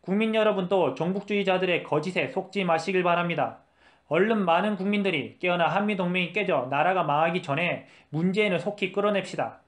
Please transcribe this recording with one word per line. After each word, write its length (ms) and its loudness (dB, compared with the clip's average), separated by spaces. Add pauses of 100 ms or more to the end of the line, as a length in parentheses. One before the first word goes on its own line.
국민 340 0
여러분도 580 2
종북주의자들의 880 0
거짓에 460 -2
속지 340 -4
마시길 400 0
바랍니다. 560 0 (500)
얼른 360 2
많은 320 2
국민들이 600 -2
깨어나 300 2
한미동맹이 640 0
깨져 400 0
나라가 320 2
망하기 380 0
전에 460 -2 (220)
문재인을 500 0
속히 340 -4
끌어냅시다. 760 -2